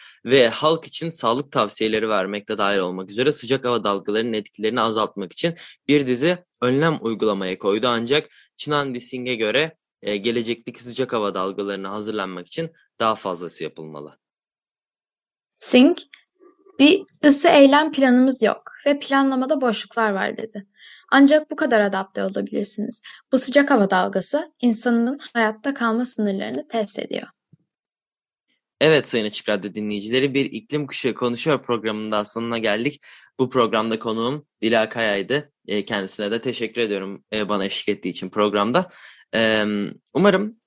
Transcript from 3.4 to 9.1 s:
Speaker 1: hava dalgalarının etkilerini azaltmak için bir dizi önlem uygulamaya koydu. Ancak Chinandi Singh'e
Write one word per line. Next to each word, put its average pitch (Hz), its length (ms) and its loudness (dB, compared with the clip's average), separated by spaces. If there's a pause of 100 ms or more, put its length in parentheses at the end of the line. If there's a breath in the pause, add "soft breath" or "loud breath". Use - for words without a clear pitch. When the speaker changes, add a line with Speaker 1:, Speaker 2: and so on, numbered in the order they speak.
Speaker 1:
hava 120 180 0
dalgalarının 104 500 -2
etkilerini 107 480 -4
azaltmak 107 520 -2
için 165 220 -4 (320 loud breath)
bir 143 200 4
dizi 143 300 0 (240)
önlem 151 400 2
uygulamaya 101 560 -2
koydu. 110 300 0
Ancak 120 420 0 (280 soft breath)
Chinandi 139 440 -4
Singh'e 123 340 -6